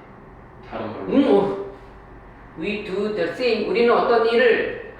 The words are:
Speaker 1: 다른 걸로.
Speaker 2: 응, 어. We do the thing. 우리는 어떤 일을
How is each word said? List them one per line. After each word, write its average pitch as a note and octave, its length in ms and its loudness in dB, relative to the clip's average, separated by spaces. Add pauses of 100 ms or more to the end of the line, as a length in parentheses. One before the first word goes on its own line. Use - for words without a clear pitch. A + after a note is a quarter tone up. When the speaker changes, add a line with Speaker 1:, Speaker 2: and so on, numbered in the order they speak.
(720)
Speaker 1:
다른 A2 220 -10
걸로. G2 160 -10
Speaker 2:
응, G#2+ 300 4
어. - 1200 -8
We G#3 240 -6
do G#3 300 -4
the E3+ 200 -2
thing. A3+ 360 -2
우리는 A#3 240 4
어떤 A3+ 320 2
일을 - 720 2